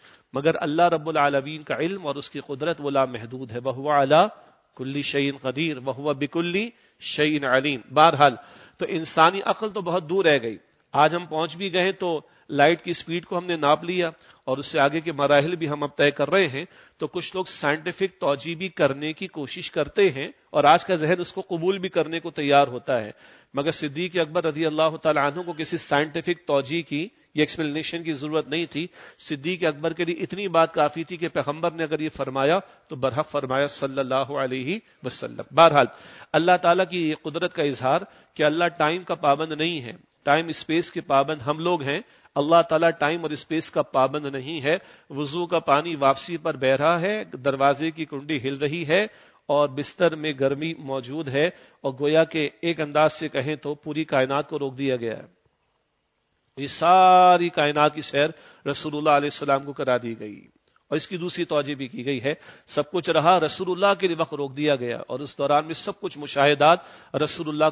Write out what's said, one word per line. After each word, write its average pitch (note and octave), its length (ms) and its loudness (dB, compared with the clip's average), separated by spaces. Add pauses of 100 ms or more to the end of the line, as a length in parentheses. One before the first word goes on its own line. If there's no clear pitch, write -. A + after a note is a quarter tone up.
(340)
مگر D3 280 0
اللہ E3+ 280 2
رب D#3+ 200 -2
العالمین C#3+ 540 0
کا B2+ 140 -4
علم F3+ 300 -4
اور C#3 80 -6
اس C#3 140 -10
کی C#3+ 180 -12
قدرت D3 340 -6
وہ C#3+ 100 -4
لامحدود B2+ 600 -2
ہے۔ A#2 100 -8
وَهُوَ C3 340 -6
عَلَى D3 520 4 (300)
كُلِّ C3+ 260 -6
شَيْءٍ C#3 380 -2
قَدِيرٌ C3+ 420 -4
وَهُوَ C#3 320 -4
بِكُلِّ E3+ 520 -4 (340)
شَيْءٍ D3+ 460 -2
عَلِيمٌ۔ C3 340 2 (120)
بہرحال، D3 420 6 (420)
تو F3+ 140 -4
انسانی E3 560 2
عقل G#3+ 240 -4
تو G3 120 -8
بہت E3+ 260 -4
دور F#3+ 160 0
رہ D3 160 6
گئی۔ A2 160 -6 (360)
آج D#3 220 4
ہم F3 100 -6
پہنچ D#3 320 -4
بھی F#3 160 -6
گئے F#3 240 0
تو E3+ 220 -2 (320)
لائٹ D3+ 320 4
کی F3 120 -6
سپیڈ E3 300 -8
کو F#3 120 -6
ہم F3 80 -6
نے F3 120 -2
ناپ D3+ 260 2
لیا F3 260 -2 (380)
اور C3 100 -2
اس C#3 80 -8
سے D#3 140 -2
آگے D3 220 2
کے E3 120 -6
مراحل C#3+ 420 2
بھی D#3+ 140 -6
ہم D3 140 -6
اب C#3+ 140 -8
طے D3 140 4
کر C#3+ 180 -4
رہے F#3 180 2
ہیں، C3+ 160 -8 (360)
تو D3+ 100 -4
کچھ - 260 -8
لوگ F#3 140 -4
scientific E3 720 -4
توجیہ D3+ 340 -2
بھی F3+ 220 -8
کرنے D3 360 0
کی F#3+ 160 -10
کوشش D#3+ 420 -10
کرتے F3 400 2
ہیں، C3+ 160 -8 (220)
اور D3 160 2
آج E3 200 6
کا F#3+ 100 0
ذہن E3 240 0
اس - 140 -10
کو F#3+ 160 -8
قبول F3+ 300 -2
بھی F3+ 100 -6
کرنے E3 300 -2
کو E3 120 -10
تیار C#3+ 380 4
ہوتا B2 320 -2
ہے، G#2+ 100 -10 (420)
مگر C#3+ 200 -2
صدیق D#3+ 460 -6
اکبر E3 260 0
رضی D#3 200 -2
اللہ D#3 360 0
تعالیٰ D3+ 240 2
عنہ C#3+ 160 -2
کو E3+ 120 -8
کسی D#3 260 -6
scientific D#3 680 -2
توجیہ C#3+ 360 0
کی D3+ 240 -6 (280)
یا D3 60 2
ایکسپلینیشن D#3 600 -2
کی D#3+ 120 -4
ضرورت D3+ 340 -4
نہیں E3 160 -2
تھی۔ D#3+ 200 -8 (340)
صدیق D#3+ 460 -6
اکبر D#3 280 -2
کے E3+ 120 -4
لیے E3+ 180 -2
اتنی F#3+ 260 -6
بات E3 240 4
کافی D#3 300 0
تھی F3 140 -10
کہ E3 120 -4
پیغمبر D#3 420 -2
نے E3 120 -6
اگر D3+ 160 -4
یہ D#3 120 -4
فرمایا C3+ 480 0 (280)
تو D#3 100 -14
برحق C3 320 -2
فرمایا C#3 400 -2
صلی C3+ 300 -4
اللہ C3 400 -2
علیہ C3 380 -4 (260)
وسلم۔ B2 520 -10
بہرحال، D3+ 300 8 (480)
اللہ F3 280 4
تعالیٰ F3 280 4
کی E3+ 200 -4
یہ D3+ 140 -4
قدرت E3 300 -6
کا E3+ 100 -2
اظہار C3+ 380 0 (360)
کہ D#3 60 0
اللہ D#3+ 240 2 (100)
ٹائم E3 260 0
کا E3+ 140 -4
پابند D3+ 360 0
نہیں D#3 280 -4
ہے، A#2 120 -12 (320)
ٹائم D#3 220 2
اسپیس D#3+ 440 -2
کے E3 120 -8
پابند C#3+ 440 2
ہم D3+ 120 -2
لوگ E3+ 240 -2
ہیں، C#3 160 -4 (360)
اللہ D#3+ 340 6
تعالیٰ E3 200 4 (100)
ٹائم D#3+ 240 0
اور D3+ 80 -6
اسپیس D#3 400 -6
کا D#3 100 0 (120)
پابند C#3 340 2
نہیں C3+ 340 -8
ہے۔ D3+ 160 2 (340)
وضو D3 360 -4
کا E3 140 0
پانی D#3+ 360 2
واپسی C#3 420 0
پر D#3 180 -4
بہ C3 180 2
رہا D#3+ 260 2
ہے، G#3 220 -4 (220)
دروازے C#3 460 2
کی D#3+ 140 -8
کنڈی C#3+ 380 -6
ہل C#3 140 -6
رہی D3+ 300 -4
ہے، E3+ 140 2 (480)
اور D3 200 2
بستر D3+ 460 -2
میں D3+ 240 -6
گرمی C#3+ 340 -2 (120)
موجود C3+ 440 -8
ہے، C#3+ 200 2 (320)
اور C3+ 180 -4
گویا D#3 260 4
کہ D#3 240 -4 (120)
ایک E3+ 200 -2
انداز D3+ 320 2
سے D#3 160 -8
کہیں C#3+ 280 -4
تو D3 200 -8
پوری D3+ 280 -6
کائنات C#3 440 0
کو D3+ 100 -6
روک C3+ 180 -6
دیا C3+ 200 0
گیا A#2 200 -6
ہے۔ - 80 -18 (1300)
یہ C#3 120 -8
ساری F3+ 840 8
کائنات D3 440 2
کی D#3 80 -8
سیر D3 260 0 (360)
رسول D3 320 -4
اللہ D3+ 200 2
علیہ D3 140 0
السلام C#3 340 0
کو C#3+ 80 -10
کرا B2+ 240 0
دی A#2 220 -6
گئی، G#2+ 200 -12 (520)
اور D3+ 60 -2
اس D3+ 100 -4
کی F#3+ 100 -8
دوسری F3 280 -6
توجہ D3 300 -2
بھی C3 120 -10
کی A#2+ 180 -12
گئی C3 180 -2
ہے، C#3+ 100 0 (340)
سب - 240 -2
کچھ F3 180 -2
رہا، E3 300 6
رسول D#3+ 320 -2
اللہ G3 280 2
کے F#3+ 80 0
لیے E3+ 120 -2
وقت D#3+ 140 -2
روک C#3 240 -6
دیا D3 180 2
گیا، A#2+ 220 -4 (100)
اور B2+ 120 -8
اس C#3+ 180 -10
دوران D3 280 2
میں D#3+ 100 -10
سب - 260 -8
کچھ F3+ 180 -8
مشاہدات D3 960 2
رسول D3+ 340 -2
اللہ D3+ 220 2